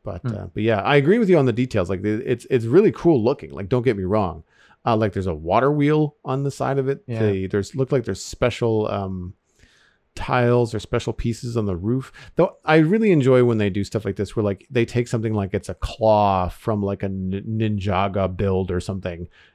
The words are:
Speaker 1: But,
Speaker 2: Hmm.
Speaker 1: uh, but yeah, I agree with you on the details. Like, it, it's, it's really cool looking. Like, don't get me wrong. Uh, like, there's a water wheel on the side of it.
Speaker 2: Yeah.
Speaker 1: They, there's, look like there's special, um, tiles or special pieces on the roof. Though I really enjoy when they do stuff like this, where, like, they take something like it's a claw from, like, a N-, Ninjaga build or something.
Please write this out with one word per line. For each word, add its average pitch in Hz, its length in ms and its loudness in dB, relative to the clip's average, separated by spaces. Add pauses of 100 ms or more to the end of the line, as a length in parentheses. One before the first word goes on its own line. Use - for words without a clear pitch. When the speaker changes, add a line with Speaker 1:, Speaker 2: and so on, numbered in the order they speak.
Speaker 1:
But, 95 180 -10
Speaker 2:
Hmm. 117 140 -6
Speaker 1:
uh, 98 180 -10
but 104 100 -4
yeah, 107 180 2
I 120 140 2
agree 147 220 4
with 220 120 2
you 175 80 6
on 139 80 4
the 120 80 2
details. 107 360 -2
Like, 95 140 -4
it, 107 220 -2
it's, 127 240 -4
it's 117 160 0
really 170 260 4
cool 147 320 2
looking. 113 280 -2
Like, 85 180 -10
don't 123 140 0
get 117 140 0
me 95 60 -4
wrong. 92 400 -2 (420)
Uh, 117 120 2
like, 107 160 0
there's 95 140 -2
a 87 60 -2
water 95 380 2
wheel 151 440 2 (100)
on 139 180 -4
the 139 80 -4
side 131 260 -2
of 131 100 -2
it. 139 200 -4
Speaker 2:
Yeah. 113 120 -6
Speaker 1:
They, 98 280 0
there's, 101 280 -4
look 131 160 -2
like 135 140 0
there's - 180 -6
special, 113 640 -2
um, 95 460 -6 (800)
tiles 120 600 2
or 104 40 -2
special 117 340 -4
pieces 117 440 -6
on 110 80 0
the 95 100 -2
roof. 120 360 -4 (240)
Though 160 300 2
I 156 120 4
really 196 340 4
enjoy 131 320 6
when 120 140 4
they 104 120 2
do 98 140 -2
stuff 107 220 -6
like 98 120 -4
this, 101 180 -4
where, 113 80 -2
like, 101 260 -4
they 117 160 2
take 120 220 -2
something 113 260 -2
like 98 200 -2
it's 95 160 -4
a 92 60 -6
claw 101 760 2
from, 104 340 -4
like, 98 180 -4
a 101 60 -4
N-, 95 400 -4
Ninjaga 101 880 -2
build 95 340 0
or 92 100 -2
something. 90 480 -8 (280)